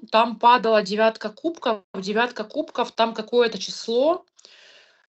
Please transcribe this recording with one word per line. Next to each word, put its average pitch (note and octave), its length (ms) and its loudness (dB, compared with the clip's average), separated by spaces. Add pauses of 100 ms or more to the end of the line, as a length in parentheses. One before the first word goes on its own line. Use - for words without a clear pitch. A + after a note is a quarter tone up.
(120)
там A3+ 280 2
падала A3+ 440 4
девятка G#3+ 460 0
кубков. A#3 520 -6 (140)
Девятка G#3+ 500 -4
кубков, B3+ 480 -6
там A3+ 200 0
какое-то A3+ 460 0
число, C4 680 -2 (840)